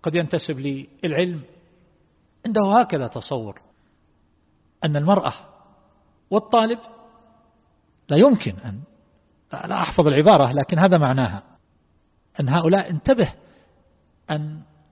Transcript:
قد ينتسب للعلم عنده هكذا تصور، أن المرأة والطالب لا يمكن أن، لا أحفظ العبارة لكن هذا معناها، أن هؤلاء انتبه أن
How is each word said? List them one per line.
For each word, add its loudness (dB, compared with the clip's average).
قد -4
ينتسب -4
للعلم -6
عنده 2
هكذا -2
تصور، -10
أن -2
المرأة 0
والطالب 0
لا 0
يمكن 4
أن، -12
لا -8
أحفظ 0
العبارة 4
لكن -2
هذا 4
معناها، 0
أن -2
هؤلاء 0
انتبه 0
أن -8